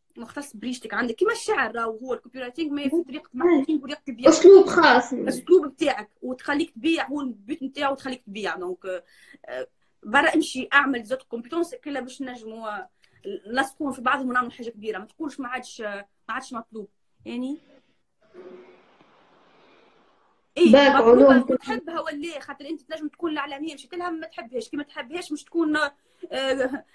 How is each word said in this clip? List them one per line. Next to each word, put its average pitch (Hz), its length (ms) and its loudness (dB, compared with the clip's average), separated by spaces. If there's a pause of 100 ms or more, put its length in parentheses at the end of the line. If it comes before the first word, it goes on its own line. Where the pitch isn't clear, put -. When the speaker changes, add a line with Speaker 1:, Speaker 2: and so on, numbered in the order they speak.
(160)
Speaker 1:
مختص 240 400 -16
بريشتك، 240 380 -10
عندك 233 200 -4
كيما 415 180 0
الشعر 285 440 -4
راهو 226 220 -6
هو 254 160 -10
الكوبي 254 260 -14
رايتنج، 277 320 -8
ما 285 160 -6
في 320 200 -2
طريقة 285 180 -14
Speaker 2:
آه. - 80 -20
Speaker 1:
ماركتينج 302 480 2
وطريقة 269 240 -10
تبيع. 240 220 2
Speaker 2:
أسلوب 359 380 12
خاص. 269 460 4
Speaker 1:
الأسلوب 285 540 2
بتاعك 262 440 -4 (120)
وتخليك 254 480 -4
تبيع، 277 360 -2
هو 285 140 -8
البيت 233 420 -10
نتاعو 277 320 -4
تخليك 262 320 -12
تبيع. 196 300 -8
دونك، 180 300 -10 (600)
آه، 127 220 -12 (340)
برا 277 320 0
امشي 285 380 -4
اعمل 269 300 0
زوت 247 200 -8
competence 330 520 -8
كلا 277 260 -10
باش 254 220 -14
نجموا 226 480 -12 (760)
نلصقون 269 460 -4
في - 80 -14
بعضهم 262 280 -2
ونعملوا 247 240 -4
حاجة 233 180 -14
كبيرة. 208 280 -12
ما 196 60 -14
تقولش 277 360 -12
ما 247 80 -10
عادش، 247 320 -12
آه، 202 280 -12 (200)
ما 226 60 -10
عادش 262 180 -12
مطلوب. 220 360 -14 (360)
يعني 254 340 -8 (3000)
إيه، 220 160 6
Speaker 2:
باك 269 220 8
Speaker 1:
مطلوبة 254 380 8
Speaker 2:
علوم. 247 180 4
Speaker 1:
وتحبها 294 500 -4
ولا 311 240 -10
إيه؟ 320 160 -10
خاطر 277 260 -14
أنت 311 140 -10
تنجم 311 280 -12
تكون 339 220 -8
الإعلامية 294 440 -8
مشيت - 200 -20
لها 349 160 -8
ما 320 160 -10
تحبهاش، 247 420 -12
كي - 80 -12
ما 294 60 -6
تحبهاش 294 500 -12
مش 302 120 -10
تكون، 311 320 -2 (560)
آه، 269 520 -4 (100)